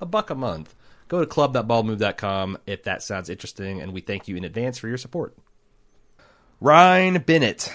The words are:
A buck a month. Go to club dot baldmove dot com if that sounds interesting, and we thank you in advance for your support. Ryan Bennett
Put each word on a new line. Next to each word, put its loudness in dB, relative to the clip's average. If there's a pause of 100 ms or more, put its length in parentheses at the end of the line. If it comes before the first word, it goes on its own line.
A -8
buck -2
a -4
month. -8 (360)
Go -2
to 0
club 2
dot 0
baldmove 0
dot 0
com -4
if -8
that -6
sounds -8
interesting, -10
and -10
we -8
thank -8
you -6
in -6
advance -6
for -10
your -6
support. -10 (1200)
Ryan 6
Bennett 2 (140)